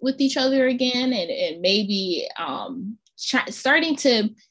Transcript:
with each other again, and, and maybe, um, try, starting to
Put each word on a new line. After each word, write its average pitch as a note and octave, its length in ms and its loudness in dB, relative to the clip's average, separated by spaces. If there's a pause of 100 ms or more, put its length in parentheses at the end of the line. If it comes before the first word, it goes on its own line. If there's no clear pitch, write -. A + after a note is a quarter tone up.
with C4+ 180 0
each C4+ 160 2
other C4 300 4
again, B3+ 440 0
and, F3+ 200 -2
and E3+ 280 -4
maybe, F#3+ 680 0 (100)
um, D#3+ 640 -8 (200)
try, - 300 -2
starting D#4 460 2
to A3 340 2 (220)